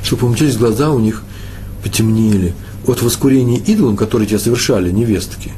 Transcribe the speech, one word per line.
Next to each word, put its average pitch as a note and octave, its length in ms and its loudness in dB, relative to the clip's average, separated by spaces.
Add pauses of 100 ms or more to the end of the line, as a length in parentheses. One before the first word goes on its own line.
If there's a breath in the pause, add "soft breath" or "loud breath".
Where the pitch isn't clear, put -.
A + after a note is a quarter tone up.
что B2+ 140 -2
помутились B2+ 400 0
глаза A#2+ 340 2
у C3+ 80 2
них, A2 240 0 (580 loud breath)
потемнели G#2+ 720 2 (340 loud breath)
от B2 140 0
воскурения B2 580 2
идолам, D3 360 2
которые G#2+ 320 0
те G#2+ 100 0
совершали, A2+ 540 0
невестки. G2+ 680 -2